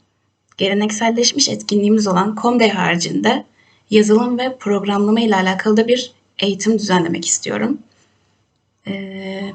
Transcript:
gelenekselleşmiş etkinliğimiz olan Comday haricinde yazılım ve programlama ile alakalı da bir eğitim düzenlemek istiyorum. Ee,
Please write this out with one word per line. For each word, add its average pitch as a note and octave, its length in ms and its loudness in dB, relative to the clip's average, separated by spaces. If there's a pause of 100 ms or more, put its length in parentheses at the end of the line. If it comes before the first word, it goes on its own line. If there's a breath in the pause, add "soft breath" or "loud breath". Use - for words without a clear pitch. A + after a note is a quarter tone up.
(560)
gelenekselleşmiş G#3+ 920 0
etkinliğimiz G#3 580 2
olan G3 360 0
Comday A#3 280 2
haricinde F3 760 -2 (460 soft breath)
yazılım G#3+ 480 4
ve C4 180 -4
programlama G3+ 640 0
ile G#3+ 160 2
alakalı F#3+ 400 0
da A3+ 120 2
bir B3 240 0 (260)
eğitim G3+ 400 0
düzenlemek F3 480 -2
istiyorum. - 520 -4 (1080)
Ee, F#3+ 680 -10